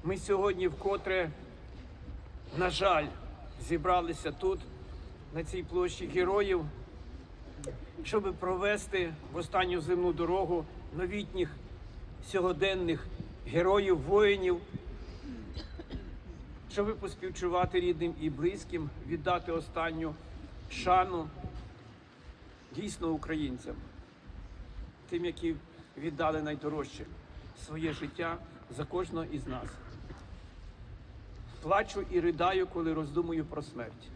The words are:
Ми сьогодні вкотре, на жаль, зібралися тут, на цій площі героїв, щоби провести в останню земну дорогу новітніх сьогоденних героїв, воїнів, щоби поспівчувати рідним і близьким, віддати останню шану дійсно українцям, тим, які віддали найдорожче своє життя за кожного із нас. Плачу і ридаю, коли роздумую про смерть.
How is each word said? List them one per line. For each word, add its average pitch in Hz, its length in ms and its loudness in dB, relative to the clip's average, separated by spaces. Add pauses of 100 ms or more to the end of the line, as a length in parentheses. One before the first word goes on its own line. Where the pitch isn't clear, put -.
Ми 185 140 0
сьогодні 190 500 4
вкотре, 190 600 2 (1300)
на 180 120 4
жаль, 175 360 6 (640)
зібралися 170 640 4
тут, 190 280 2 (760)
на 165 80 -2
цій 175 200 -4
площі 180 440 0
героїв, 185 580 4 (1400)
щоби 196 300 2
провести 185 800 2 (180)
в 147 60 -4
останню 175 440 2
земну 175 320 4
дорогу 170 520 2 (320)
новітніх 185 520 0 (840)
сьогоденних 180 760 4 (400)
героїв, 180 520 8
воїнів, 190 580 8 (2250)
щоби 202 220 2
поспівчувати 180 840 0
рідним 170 420 2
і 156 80 2
близьким, 156 600 -2 (180)
віддати 170 440 0
останню 160 640 -2 (560)
шану 180 560 6 (1500)
дійсно 170 360 -2
українцям, 147 640 -2 (1300)
тим, 175 160 -2
які 165 300 0 (420)
віддали 156 440 2
найдорожче 151 640 -4 (600)
своє 156 280 -2
життя 165 440 -4 (400)
за - 80 -2
кожного 170 400 -2
із 147 220 -4
нас. 123 220 -4 (1900)
Плачу 196 500 4
і 180 80 6
ридаю, 175 480 4
коли 165 260 0
роздумую 160 520 0
про 147 160 -6
смерть. 117 540 -10